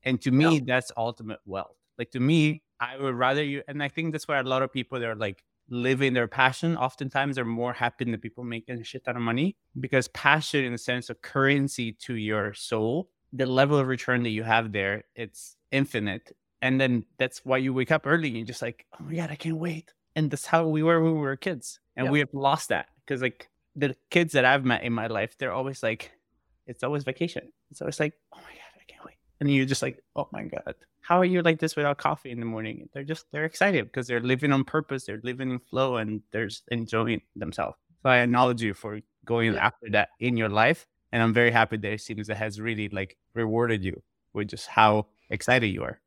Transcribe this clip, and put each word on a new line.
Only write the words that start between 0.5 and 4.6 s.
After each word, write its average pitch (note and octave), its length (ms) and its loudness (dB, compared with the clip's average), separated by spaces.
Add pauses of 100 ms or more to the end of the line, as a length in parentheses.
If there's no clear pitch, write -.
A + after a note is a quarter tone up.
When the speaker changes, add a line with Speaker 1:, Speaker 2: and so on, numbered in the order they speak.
Speaker 2:
Yeah. - 80 2
Speaker 1:
that's B2+ 320 0
ultimate A2+ 480 -6
wealth. F#2+ 320 -8 (200)
Like, A#2+ 140 -8
to C3 80 -6
me, D3+ 420 4 (180)
I B2 180 -6
would C3+ 180 -2
rather C3 280 2
you, C#3+ 240 -6
and C#3+ 140 -8
I C#3+ 80 -2
think D#3+ 220 -4
that's D3+ 160 -6
why D3 100 0
a C3 60 0
lot C3 180 2